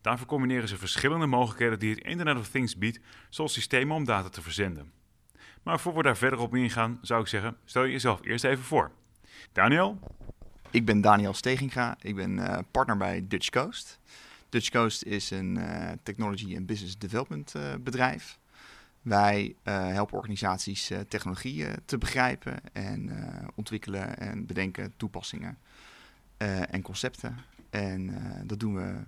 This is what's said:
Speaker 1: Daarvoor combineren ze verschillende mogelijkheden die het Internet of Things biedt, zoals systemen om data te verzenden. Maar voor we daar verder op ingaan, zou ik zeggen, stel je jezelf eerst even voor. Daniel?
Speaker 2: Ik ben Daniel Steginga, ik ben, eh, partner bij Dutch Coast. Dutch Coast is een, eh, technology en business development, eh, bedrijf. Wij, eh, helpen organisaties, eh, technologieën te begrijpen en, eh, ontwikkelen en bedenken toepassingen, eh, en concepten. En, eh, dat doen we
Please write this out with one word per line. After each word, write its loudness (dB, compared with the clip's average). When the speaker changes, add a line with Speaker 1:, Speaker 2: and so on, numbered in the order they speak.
Speaker 1:
Daarvoor -2
combineren 2
ze -4
verschillende 0
mogelijkheden 2
die 0
het -10
Internet 0
of -4
Things -2
biedt, 0
zoals -4
systemen 2
om 0
data 2
te -12
verzenden. -4
Maar 0
voor -2
we 2
daar 6
verder 4
op -2
ingaan, 2
zou 2
ik 0
zeggen, -2
stel 2
je 2
jezelf 2
eerst 0
even 2
voor. 2
Daniel? 6
Speaker 2:
Ik 4
ben 6
Daniel 8
Steginga, 0
ik -6
ben, -2
eh, -2
partner 2
bij 0
Dutch -2
Coast. -2
Dutch 0
Coast 2
is -4
een, -2
eh, -4
technology -4
en -6
business -6
development, -6
eh, -6
bedrijf. -2
Wij, 4
eh, 0
helpen 0
organisaties, -2
eh, -4
technologieën -4
te -2
begrijpen 0
en, -6
eh, -8
ontwikkelen -6
en -6
bedenken -4
toepassingen, -8
eh, -2
en -2
concepten. -6
En, -4
eh, -8
dat -6
doen 0
we -4